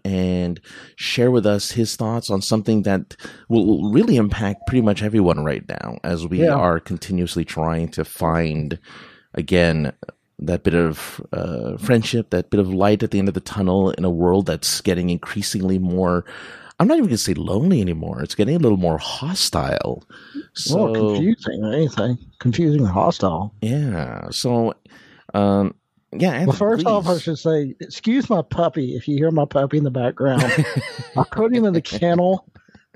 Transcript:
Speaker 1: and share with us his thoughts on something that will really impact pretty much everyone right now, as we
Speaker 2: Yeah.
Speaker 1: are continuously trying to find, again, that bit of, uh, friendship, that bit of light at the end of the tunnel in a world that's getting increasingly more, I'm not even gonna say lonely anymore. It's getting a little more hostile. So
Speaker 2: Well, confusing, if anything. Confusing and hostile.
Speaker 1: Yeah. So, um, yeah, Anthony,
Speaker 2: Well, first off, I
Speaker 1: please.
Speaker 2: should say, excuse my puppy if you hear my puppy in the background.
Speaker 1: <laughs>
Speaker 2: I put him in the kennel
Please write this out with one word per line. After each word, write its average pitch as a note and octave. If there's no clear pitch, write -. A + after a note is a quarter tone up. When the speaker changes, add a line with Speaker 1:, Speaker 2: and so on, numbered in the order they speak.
Speaker 1:
and F2+
share B2+
with A#2
us G#2
his A2+
thoughts A2+
on G2
something A2
that F#2+
will G#2
really E3+
impact G2+
pretty B2+
much G#2
everyone F#2
right C#2
now, G1+
as E2+
we F2+
Speaker 2:
Yeah. D#3
Speaker 1:
are E2+
continuously F2
trying E2
to D#2+
find, D#2+
again, E2
that E2
bit E2
of, -
uh, D#2
friendship, A2+
that F2
bit G#2
of F#2
light G2+
at A2
the G2+
end G2
of E2+
the F#2
tunnel F#2+
in -
a F#2
world F2+
that's -
getting F2+
increasingly F#2+
more, F2+
I'm F3+
not D#4+
even C#4
gonna B2+
say -
lonely B2
anymore. E2
It's -
getting A2
a F3
little A2
more E2
hostile. -
So F#3+
Speaker 2:
Well, -
confusing, D3+
if A2
anything. B2
Confusing D3
and G#2
hostile. F#2
Speaker 1:
Yeah. F#2
So, A#2
um, G2+
yeah, F3+
Anthony, D3
Speaker 2:
Well, -
first D4+
off, G#3
I F3+
Speaker 1:
please. D#3+
Speaker 2:
should D#3+
say, D#3
excuse -
my F#3
puppy D#3
if -
you D3
hear D#3+
my D3+
puppy C#3
in D3
the C#3
background. B2+
Speaker 1:
<laughs> -
Speaker 2:
I -
put A3+
him A#3
in G3+
the E3
kennel F3